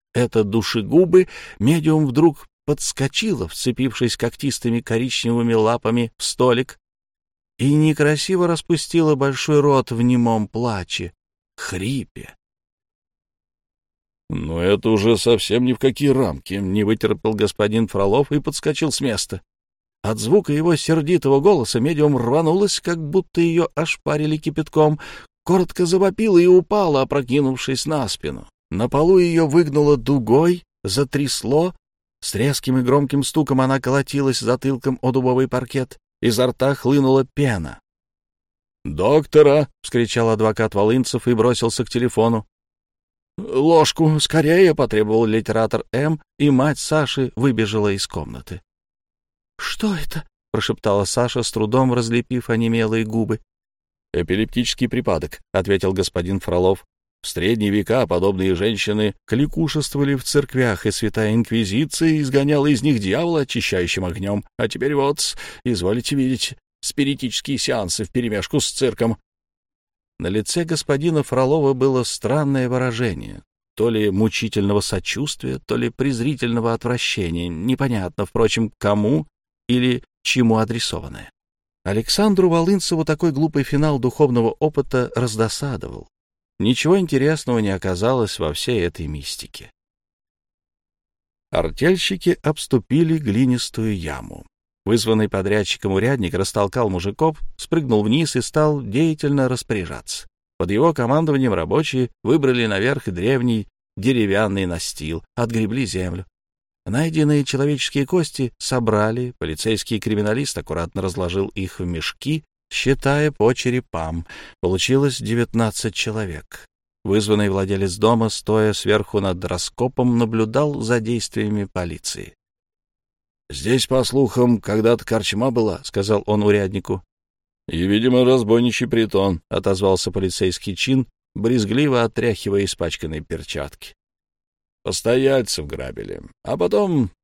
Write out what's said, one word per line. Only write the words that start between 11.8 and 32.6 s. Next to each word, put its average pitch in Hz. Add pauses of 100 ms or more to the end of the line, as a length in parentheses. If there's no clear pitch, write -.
«Ну, 82
это 98
уже 110
совсем 117
ни 127
в 117
какие 135
рамки», — 98
не 101
вытерпел 107
господин 107
Фролов 101
и 147
подскочил 147
с -
места. - (600)
От 104
звука 147
его 160
сердитого 147
голоса 147
медиум 147
рванулась, 160
как 170
будто 165
её 170
ошпарили 151
кипятком, 156 (440)
коротко 180
завопила 190
и 175
упала, 180
опрокинувшись 131
на 147
спину. 71 (240)
На 104
полу 165
её 165
выгнуло 147
дугой, 139 (200)
затрясло. 139 (480)
С -
резким 131